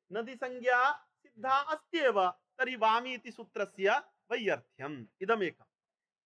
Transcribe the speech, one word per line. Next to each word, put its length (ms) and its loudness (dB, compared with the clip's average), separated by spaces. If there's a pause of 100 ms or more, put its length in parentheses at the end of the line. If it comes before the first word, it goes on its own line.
(140)
नदीसंज्ञा 800 0
सिद्धा 640 -6
अस्त्येव, 760 0
तर्हि 460 -6
वामी 380 2
इति 180 -12
सूत्रस्य 720 -2 (300)
वैयर्थ्यम् 760 -4 (160)
इदमेकम्। 460 -2 (580)